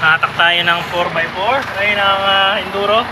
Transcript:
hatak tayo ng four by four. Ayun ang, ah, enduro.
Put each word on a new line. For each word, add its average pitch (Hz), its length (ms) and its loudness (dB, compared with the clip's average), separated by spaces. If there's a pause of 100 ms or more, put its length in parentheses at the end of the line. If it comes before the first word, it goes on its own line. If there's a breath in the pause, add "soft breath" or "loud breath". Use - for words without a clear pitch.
hatak 160 320 2
tayo 175 320 2
ng 170 120 0 (120)
four 175 240 0
by 165 160 0
four. 208 240 0 (240)
Ayun 208 160 0
ang, 196 320 2
ah, 196 320 2
enduro. 202 400 0 (120)